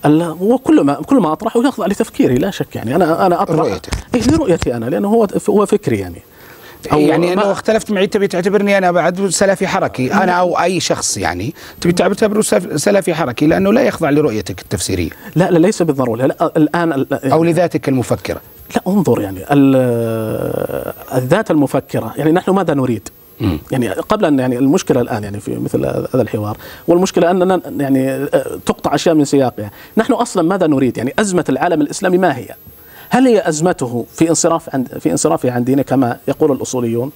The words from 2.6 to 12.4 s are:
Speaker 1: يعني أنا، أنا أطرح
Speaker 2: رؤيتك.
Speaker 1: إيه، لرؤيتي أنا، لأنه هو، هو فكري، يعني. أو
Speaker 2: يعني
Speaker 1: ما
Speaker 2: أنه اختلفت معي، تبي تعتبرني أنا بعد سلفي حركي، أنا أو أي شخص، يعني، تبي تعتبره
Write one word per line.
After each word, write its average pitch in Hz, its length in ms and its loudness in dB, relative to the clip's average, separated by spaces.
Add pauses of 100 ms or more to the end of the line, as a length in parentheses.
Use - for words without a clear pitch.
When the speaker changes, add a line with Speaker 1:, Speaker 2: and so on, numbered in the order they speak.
Speaker 1:
يعني 117 200 -6
أنا، 160 300 2
أنا 175 160 2
أطرح 165 180 0
Speaker 2:
رؤيتك. - 340 -4 (220)
Speaker 1:
إيه، 240 60 2
لرؤيتي 247 540 0
أنا، 226 100 -4
لأنه 196 220 -2
هو، 220 200 2 (220)
هو 202 160 4
فكري، 131 340 0
يعني. 90 220 -10 (720)
أو 151 80 2
Speaker 2:
يعني 156 280 2
Speaker 1:
ما 180 60 0
Speaker 2:
أنه 202 180 0
اختلفت 214 400 -2
معي، 196 160 2
تبي 196 200 0
تعتبرني 202 500 0
أنا 180 140 2
بعد 175 360 0
سلفي 190 400 0
حركي، 156 460 -2
أنا 185 180 2
أو 175 300 0
أي 180 180 0
شخص، - 380 -2
يعني، 87 360 -4 (280)
تبي 175 120 2
تعتبره 202 480 0